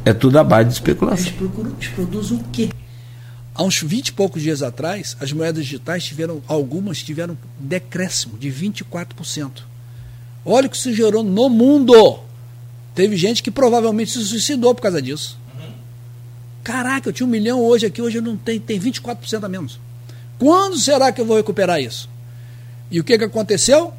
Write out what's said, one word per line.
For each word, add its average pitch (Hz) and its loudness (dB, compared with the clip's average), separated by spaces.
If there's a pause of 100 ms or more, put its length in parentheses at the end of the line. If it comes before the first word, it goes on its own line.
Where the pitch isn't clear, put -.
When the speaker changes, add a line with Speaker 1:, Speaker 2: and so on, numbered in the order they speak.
Speaker 1:
é 113 6
tudo 135 6
à 151 8
base 113 6
de 123 0
especulação. - 0
Speaker 2:
Eles - -8
procuram, 220 -6
eles - -10
produzem 202 -4
o 233 -6
quê? 226 -2 (840)
Há - -4
uns 185 0
vinte 202 -2
e - -8
poucos 185 -2
dias 151 -2
atrás, 151 -6
as 143 -6
moedas 160 -4
digitais 143 -8
tiveram, 156 -8
algumas 156 -4
tiveram 165 -8 (220)
decréscimo 143 -6
de 139 -8
vinte 180 -6
e - -12
quatro - -12
por 165 -14
cento. - -10 (800)
Olha 254 4
o - -4
que - -10
isso 254 -4
gerou 220 2
no 214 4
mundo! 240 8 (760)
Teve 202 2
gente 208 0
que 240 -4
provavelmente 226 2
se 233 -6
suicidou 240 0
por 240 -6
causa 175 0
disso. 135 -8 (220)
Speaker 1:
Uhum. - -16 (880)
Speaker 2:
"Caraca, 254 -4
eu 190 -4
tinha 254 -4
um 247 0
milhão 233 0
hoje 233 4
aqui, 214 -4
hoje 233 -2
eu 226 -2
não 226 -4
tenho, 220 -6
tem 214 -4
vinte 233 -4
e - -8
quatro - -10
por - -12
cento 214 -4
a 196 -8
menos. 185 -10 (580)
Quando 359 4
será 262 4
que 254 -6
eu 220 0
vou 226 4
recuperar 190 2
isso?" - -8 (840)
E 170 0
o 160 -6
que 233 4
que 226 0
aconteceu? 220 2